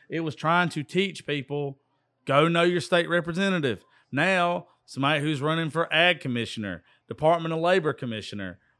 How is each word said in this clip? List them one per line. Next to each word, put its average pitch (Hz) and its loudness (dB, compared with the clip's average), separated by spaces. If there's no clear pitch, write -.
it 160 -4
was 160 -4
trying 170 2
to 151 -6
teach 190 -4
people, 143 -6
go 143 6
know 170 2
your 175 2
state 170 2
representative. 170 0
Now, 175 0
somebody 143 0
who's 147 -2
running 160 0
for 165 -2
ag 165 4
commissioner, 110 -6
Department 165 0
of 160 -4
Labor 170 2
commissioner, 104 -10